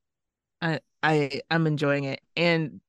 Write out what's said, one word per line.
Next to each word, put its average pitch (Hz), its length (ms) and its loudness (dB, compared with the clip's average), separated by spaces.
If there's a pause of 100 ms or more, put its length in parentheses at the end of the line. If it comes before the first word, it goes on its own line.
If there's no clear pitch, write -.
(640)
I, 165 180 -2 (220)
I, 147 380 2 (100)
I'm 165 160 2
enjoying 143 380 0
it. 135 160 -6 (160)
And 165 520 0